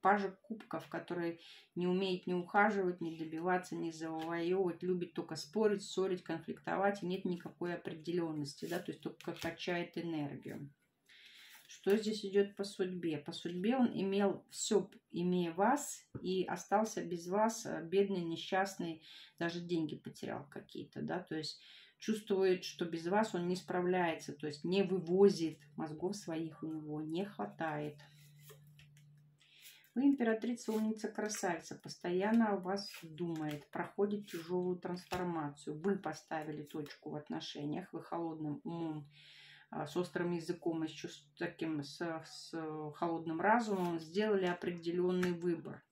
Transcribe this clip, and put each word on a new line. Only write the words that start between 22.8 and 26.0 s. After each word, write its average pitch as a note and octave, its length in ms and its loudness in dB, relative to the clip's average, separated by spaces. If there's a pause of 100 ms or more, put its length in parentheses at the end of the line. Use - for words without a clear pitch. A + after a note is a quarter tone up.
без E3 220 -6
вас G#3 280 2
он F3 140 0
не F3+ 80 2
справляется, F3+ 720 0
то D3+ 160 -6
есть C#3+ 160 -6
не F#3+ 200 4
вывозит, F3 760 4 (160)
мозгов D#3+ 400 -4